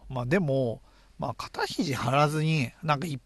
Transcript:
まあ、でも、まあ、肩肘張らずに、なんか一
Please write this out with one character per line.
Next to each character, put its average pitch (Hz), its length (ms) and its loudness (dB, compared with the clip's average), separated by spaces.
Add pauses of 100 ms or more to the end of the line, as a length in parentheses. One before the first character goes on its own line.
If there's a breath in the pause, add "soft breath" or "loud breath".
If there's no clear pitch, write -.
ま 127 140 -4
あ、 120 40 -4
で 175 140 4
も、 135 420 0 (380 soft breath)
ま 131 120 -4
あ、 - 20 -6
肩 - 320 -6
肘 175 280 -2
張 117 180 -2
ら 147 180 4
ず 156 160 0
に、 156 260 0 (100)
な 156 140 0
ん 131 60 -4
か 180 60 -6
一 139 180 -6